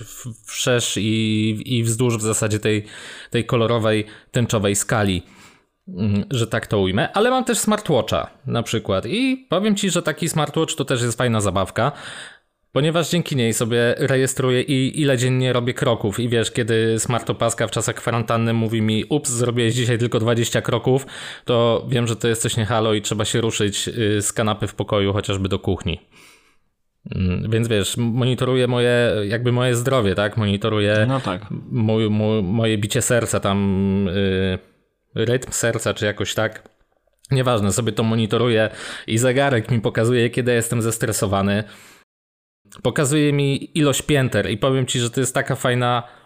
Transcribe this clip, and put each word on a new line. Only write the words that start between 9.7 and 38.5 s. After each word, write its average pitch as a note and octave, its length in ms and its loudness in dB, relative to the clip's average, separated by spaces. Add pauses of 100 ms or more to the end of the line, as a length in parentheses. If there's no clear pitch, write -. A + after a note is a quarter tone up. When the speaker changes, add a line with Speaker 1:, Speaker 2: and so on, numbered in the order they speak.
Speaker 1:
ci, G3 140 0
że E3+ 120 0
taki D#3 260 -4
smartwatch D#3+ 460 -2
to D3 100 -4
też B2+ 180 -2
jest A#2+ 160 -2
fajna A#2 220 2
zabawka, G2 520 0 (800)
ponieważ D#3 380 0
dzięki E3 260 0
niej A2+ 180 2
sobie A#2+ 440 2
rejestruję C3 640 2
i C3 380 0
ile C#3 180 2
dziennie B2+ 340 2
robię A#2+ 220 0
kroków A2+ 460 0
i A#2+ 80 0
wiesz, A#2 220 0
kiedy A2+ 480 0
smart A#2 320 -2
opaska A#2 360 -2
w - 40 -8
czasach A2+ 240 -4
kwarantanny A#2 580 0
mówi A2+ 300 0
mi: A2 260 0
"Ups, D3 220 0
zrobiłeś A#2+ 440 0
dzisiaj A#2+ 240 0
tylko A#2+ 220 0
dwadzieścia A#2 420 0
kroków", C3 440 0 (380)
to A#2 440 2
wiem, A#2 180 0
że A2+ 100 -2
to A#2+ 120 0
jest A2+ 140 0
coś A#2 140 -2
nie A2+ 80 0
halo A2 300 2
i G#2 80 0
trzeba G#2 220 -2
się A#2 160 0
ruszyć, G#2+ 480 -2
y, G#2 340 0
z - 100 -2
kanapy G#2+ 340 -2
w - 80 -10
pokoju, G2 380 0
chociażby G2 360 -2
do G2 100 0
kuchni. - 420 -4 (1120)
Mm, F#2 360 -2
więc A2+ 180 0
wiesz, G#2 300 0
m-, A#2 60 0
monitoruję B2+ 640 0
moje, A#2+ 460 2 (120)
jakby A#2 280 0
moje B2 240 2
zdrowie, A#2+ 380 2
tak? G2+ 220 0
Monitoruję G#2 720 2
Speaker 2:
No C3+ 120 0
tak. G#2 260 -4 (240)
Speaker 1:
mój, A2 400 2
mój, G#2+ 320 2
moje A2 360 0
bicie G#2+ 240 -2
serca, A2+ 380 2
tam, G2 680 2
y, F#2+ 500 0 (560)
rytm A#2+ 380 0
serca A2+ 420 -2
czy - 120 -4
jakoś G#2 280 -4
tak. - 340 -4 (640)
Nieważne, A#2+ 420 2
sobie A2+ 200 -2
to A#2+ 100 -2
monitoruję A2 680 2 (360)